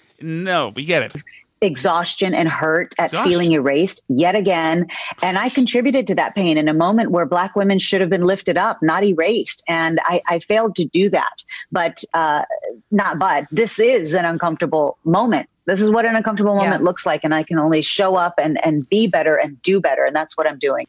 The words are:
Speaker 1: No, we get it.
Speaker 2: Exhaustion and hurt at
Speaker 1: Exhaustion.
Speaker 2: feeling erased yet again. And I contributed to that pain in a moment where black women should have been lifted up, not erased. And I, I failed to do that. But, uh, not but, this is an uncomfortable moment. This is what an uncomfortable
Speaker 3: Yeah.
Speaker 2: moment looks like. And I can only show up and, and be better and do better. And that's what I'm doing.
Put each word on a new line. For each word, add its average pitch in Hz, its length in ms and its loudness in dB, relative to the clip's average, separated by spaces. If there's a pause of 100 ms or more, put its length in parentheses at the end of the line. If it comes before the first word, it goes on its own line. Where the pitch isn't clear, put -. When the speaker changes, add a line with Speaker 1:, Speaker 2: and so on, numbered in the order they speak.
(200)
Speaker 1:
No, 165 540 -4
we 135 100 -10
get 160 180 0
it. 113 200 -10 (380)
Speaker 2:
Exhaustion 175 720 0
and 165 160 0
hurt 160 480 -2
at 175 80 0
Speaker 1:
Exhaustion. 185 240 0
Speaker 2:
feeling 175 220 2
erased 147 560 0
yet 165 260 2
again. 175 520 0 (360)
And 185 160 0
I 226 100 -2
contributed 247 600 0
to 190 80 0
that 160 180 -2
pain 170 240 2
in 151 100 0
a 151 60 0
moment 190 360 2
where 170 160 2
black 175 300 -2
women 196 220 2
should 185 240 0
have 175 80 0
been 175 140 0
lifted 185 340 0
up, 208 240 0
not 160 200 2
erased. 196 640 0
And 165 380 0
I, 175 240 0
I 170 120 0
failed 220 360 0
to 175 80 0
do 180 260 2
that. 139 320 -2 (300)
But, 170 400 -2
uh, 156 320 0 (460)
not 196 280 0
but, 156 320 0
this 208 280 -2
is 214 340 2
an 175 140 0
uncomfortable 160 800 -2
moment. 185 440 2 (160)
This 185 160 0
is 214 100 4
what 226 140 4
an 226 120 0
uncomfortable 208 400 0
Speaker 3:
Yeah. 196 80 2
Speaker 2:
moment 170 200 0
looks 180 220 0
like. 151 180 -2
And 156 100 0
I 156 100 0
can 165 140 -2
only 156 220 2
show 190 360 0
up 175 220 0
and, 156 260 0
and 151 260 0
be 220 160 4
better 160 300 2
and 143 260 -2
do 190 180 2
better. 135 240 0
And 135 100 0
that's 156 220 -4
what 156 100 0
I'm 143 120 -4
doing. 139 300 -2